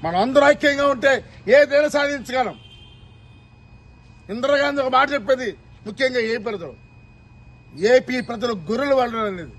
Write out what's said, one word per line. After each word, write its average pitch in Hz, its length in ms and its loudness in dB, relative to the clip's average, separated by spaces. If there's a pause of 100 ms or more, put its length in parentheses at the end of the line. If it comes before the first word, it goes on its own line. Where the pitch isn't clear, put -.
మనం 170 160 -4
అందరూ 269 240 4
ఐక్యంగా 285 500 2
ఉంటే 269 180 2 (360)
ఏదైనా 285 400 4
సాధించగలం. 254 680 -4 (1700)
ఇందిరాగాంధీ 277 520 0
ఒక 254 100 -2
మాట 262 200 4
చెప్పేది, 254 360 -2 (380)
ముఖ్యంగా 254 340 -2 (120)
ఏ 226 40 -2 (100)
ప్రజలు, 170 280 -10 (1200)
ఏపీ 254 280 2
ప్రజలు 233 320 -6
గొర్రెలు 226 420 -2
వాళ్ళు 240 240 0
అనేది 185 400 -6